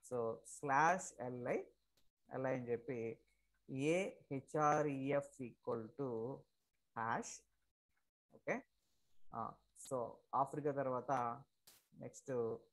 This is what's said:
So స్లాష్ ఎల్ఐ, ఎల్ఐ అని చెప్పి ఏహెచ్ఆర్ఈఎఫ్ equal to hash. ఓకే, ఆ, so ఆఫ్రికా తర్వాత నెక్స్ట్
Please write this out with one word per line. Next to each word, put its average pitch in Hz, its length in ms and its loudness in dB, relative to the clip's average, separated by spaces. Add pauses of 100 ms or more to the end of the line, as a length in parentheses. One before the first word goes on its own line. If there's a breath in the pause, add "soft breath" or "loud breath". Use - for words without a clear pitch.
(140)
So 113 320 0
స్లాష్ 156 720 4
ఎల్ఐ, 127 440 -2 (680)
ఎల్ఐ 131 240 0
అని 120 120 -6
చెప్పి 117 500 -2 (500)
ఏహెచ్ఆర్ఈఎఫ్ 143 1700 2
equal 117 460 -4
to 123 480 -4 (640)
hash. - 420 0 (960)
ఓకే, 214 280 -4 (720)
ఆ, 113 200 -4 (360)
so 120 200 -2 (240)
ఆఫ్రికా 143 360 2
తర్వాత 127 720 -2 (500)
నెక్స్ట్ 120 640 -4 (160)